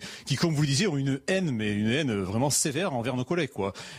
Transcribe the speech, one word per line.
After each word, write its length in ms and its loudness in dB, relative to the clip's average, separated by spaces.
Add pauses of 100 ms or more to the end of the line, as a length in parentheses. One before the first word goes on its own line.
(260)
qui, 100 0
comme 180 2
vous 80 2
le 60 4
disiez, 180 2
ont 100 0
une 300 0
haine, 240 0
mais 220 0
une 160 2
haine 320 2
vraiment 300 0
sévère 440 0
envers 220 -2
nos 80 -2
collègues, 260 -2
quoi. 220 -2 (260)